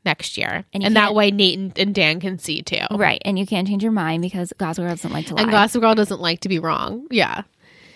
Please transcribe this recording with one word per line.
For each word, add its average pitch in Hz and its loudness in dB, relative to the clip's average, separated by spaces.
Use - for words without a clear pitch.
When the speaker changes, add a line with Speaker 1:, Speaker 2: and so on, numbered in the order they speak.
Speaker 1:
next - -2
year." - -4
Speaker 2:
And 196 -2
Speaker 1:
And 208 4
Speaker 2:
you - 2
Speaker 1:
that 214 6
Speaker 2:
can't 208 2
Speaker 1:
way 208 4
Nate 196 4
and, 190 -6
and 196 0
Dan 165 2
can 185 -4
see - -6
too. - -4
Speaker 2:
Right, 202 0
and 196 0
you 196 -2
can't 190 -2
change 202 -2
your 220 0
mind 165 0
because 180 -4
Gossip 165 -4
Girl 175 -2
doesn't - -8
like 156 -6
to 156 -8
lie. 214 4
Speaker 1:
And 226 0
Gossip 214 4
Girl 220 6
doesn't 208 0
like 170 -2
to 190 -6
be 170 2
wrong. 202 -4
Yeah. 202 0